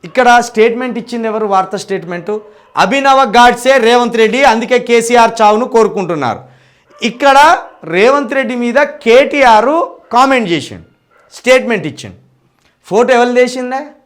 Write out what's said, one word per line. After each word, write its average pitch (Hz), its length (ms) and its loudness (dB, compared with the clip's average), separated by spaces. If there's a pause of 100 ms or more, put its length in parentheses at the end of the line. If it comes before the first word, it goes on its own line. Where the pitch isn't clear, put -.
ఇక్కడ 240 360 2
స్టేట్మెంట్ 233 580 -2
ఇచ్చింది 233 300 -8
ఎవరు? 214 180 -4
వార్తా 190 320 -4
స్టేట్మెంట్. 175 600 -10 (380)
"అభినవ 269 460 2
గాడ్సే 247 540 2
రేవంత్ 240 400 2
రెడ్డి, 226 280 0
అందుకే 240 340 0
కేసీఆర్ 233 520 2 (120)
చావును 214 220 2
కోరుకుంటున్నారు." 180 760 -2 (640)
ఇక్కడ 277 560 2 (260)
రేవంత్ 233 500 0
రెడ్డి 254 200 -4
మీద 240 200 -4
కేటీఆర్ 277 1120 2 (240)
కామెంట్ 247 380 0
చేసిండు, 117 320 -6 (540)
స్టేట్మెంట్ 240 500 0
ఇచ్చిండు. 104 300 -14 (680)
ఫోటో 247 280 0
ఎవరు 247 180 0
తీసిందే? 254 540 -2 (200)